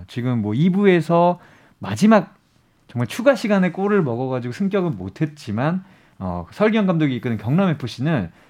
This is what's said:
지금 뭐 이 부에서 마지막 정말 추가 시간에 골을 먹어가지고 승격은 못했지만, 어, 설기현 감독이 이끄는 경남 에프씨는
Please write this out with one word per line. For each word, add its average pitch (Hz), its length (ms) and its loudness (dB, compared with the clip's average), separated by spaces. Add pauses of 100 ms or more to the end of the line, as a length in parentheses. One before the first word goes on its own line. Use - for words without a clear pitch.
지금 120 340 -4
뭐 104 120 -2
이 160 160 2
부에서 175 680 2 (420)
마지막 190 540 2 (540)
정말 120 200 -4
추가 254 260 2
시간에 190 380 0
골을 202 300 0
먹어가지고 127 500 -4
승격은 185 440 -2
못했지만, 139 880 -4 (340)
어, 87 320 -6
설기현 214 360 2
감독이 156 300 2
이끄는 113 220 -4
경남 160 320 0
에프씨는 127 600 -2 (200)